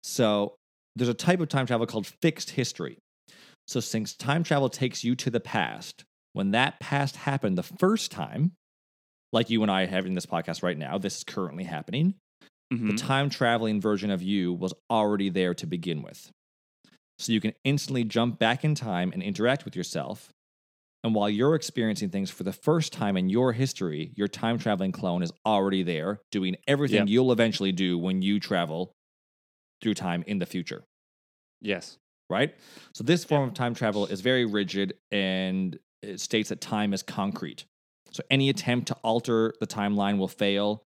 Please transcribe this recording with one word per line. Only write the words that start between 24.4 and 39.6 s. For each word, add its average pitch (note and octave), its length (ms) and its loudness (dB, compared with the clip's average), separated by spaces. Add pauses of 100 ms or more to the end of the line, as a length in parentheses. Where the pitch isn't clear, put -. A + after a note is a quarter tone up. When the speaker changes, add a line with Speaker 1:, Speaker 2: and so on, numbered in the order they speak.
Speaker 1:
traveling F#2+ 320 0
clone F2+ 320 -2
is E2 80 -2 (160)
already G2 380 2
there, E2+ 340 -2 (140)
doing F#2 240 0 (100)
everything C3+ 360 2
Speaker 2:
Yep. G2+ 60 2
Speaker 1:
you'll B2+ 220 4
eventually G#2+ 400 2
do F2+ 260 2
when F#2 240 0
you G2+ 200 2
travel E2+ 500 -2 (880)
through G#2+ 140 2
time F2 320 -2
in G2+ 140 -2
the F2 60 -2
future. - 360 -8 (800)
Speaker 2:
Yes. G2 360 -4 (300)
Speaker 1:
Right? B2+ 240 0 (440)
So - 80 -8
this E3+ 200 4
form D3 180 2
Speaker 2:
Yep. B2+ 80 0
Speaker 1:
of G2 40 -12
time A#2+ 220 0
travel G#2 300 0
is F#2+ 160 -6
very B2+ 220 4
rigid, G2 500 0 (180)
and F#2+ 640 0 (240)
it G2 160 -10
states A2 300 0
that - 120 -6
time G#2 320 0
is F#2+ 120 -4
concrete. - 600 -6 (460)
So - 180 -10
any C3+ 200 4
attempt B2 400 0
to B2 60 -4 (100)
alter A2+ 560 2